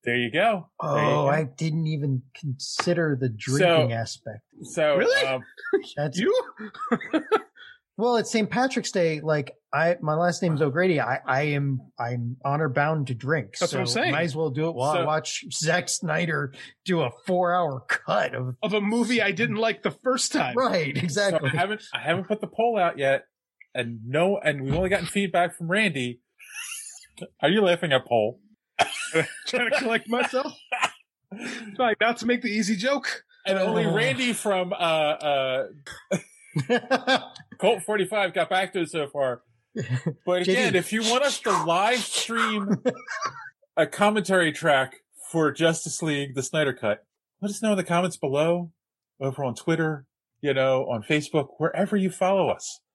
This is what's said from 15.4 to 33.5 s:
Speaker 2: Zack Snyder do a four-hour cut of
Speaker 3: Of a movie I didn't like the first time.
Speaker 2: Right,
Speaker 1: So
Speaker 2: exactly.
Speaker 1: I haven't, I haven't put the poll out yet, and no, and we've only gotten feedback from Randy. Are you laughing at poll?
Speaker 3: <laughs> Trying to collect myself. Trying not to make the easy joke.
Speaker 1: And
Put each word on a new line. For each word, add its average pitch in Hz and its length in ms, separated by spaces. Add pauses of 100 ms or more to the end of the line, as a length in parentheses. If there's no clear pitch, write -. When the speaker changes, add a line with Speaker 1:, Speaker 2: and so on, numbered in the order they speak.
Speaker 2:
Zack 165 380
Snyder 156 640 (320)
do 170 160
a 123 80 (160)
four-hour 175 640
cut 180 460
of 127 280
Speaker 3:
Of 208 100
a 208 80
movie 226 400
I 202 120
didn't 196 240
like 220 260
the 208 80
first - 420
time. 139 240
Speaker 2:
Right, 180 400
Speaker 1:
So 135 60
Speaker 2:
exactly. 170 500
Speaker 1:
I 156 40
haven't, 196 260 (100)
I - 80
haven't 170 260
put 214 140
the 202 60
poll 226 320
out 170 180
yet, 135 280 (500)
and 117 320
no, 170 320
and 147 240
we've 135 120
only 185 140
gotten 185 180
feedback 180 480
from 165 160
Randy. 139 500 (1200)
Are 151 80
you 214 100
laughing 175 320
at 131 140
poll? 113 340 (400)
Speaker 3:
<laughs> - 680
Trying 240 240
to 277 80
collect 220 300
myself. 254 460 (1200)
Trying 233 240
not 233 180
to - 80
make 247 140
the 240 80
easy 208 280
joke. 262 480 (220)
Speaker 1:
And 190 120